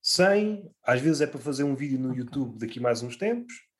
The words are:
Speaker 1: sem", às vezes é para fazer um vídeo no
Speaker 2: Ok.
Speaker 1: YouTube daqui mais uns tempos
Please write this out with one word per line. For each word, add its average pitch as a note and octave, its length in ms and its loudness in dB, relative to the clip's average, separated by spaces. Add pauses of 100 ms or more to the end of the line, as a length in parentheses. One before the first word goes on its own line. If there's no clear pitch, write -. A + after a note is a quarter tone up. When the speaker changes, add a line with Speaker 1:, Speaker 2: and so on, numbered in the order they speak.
Speaker 1:
sem", G3+ 680 2 (140)
às B2+ 180 2
vezes D3+ 200 2
é D3 60 4
para D3 120 -10
fazer C3+ 240 -2
um C#3 120 2
vídeo C3+ 240 -2
no C3 120 -2
Speaker 2:
Ok. B2 80 -4
Speaker 1:
YouTube B2 400 -6
daqui A2+ 200 -8
mais A#2+ 240 2
uns A#2+ 140 -10
tempos A#3+ 360 -4 (260)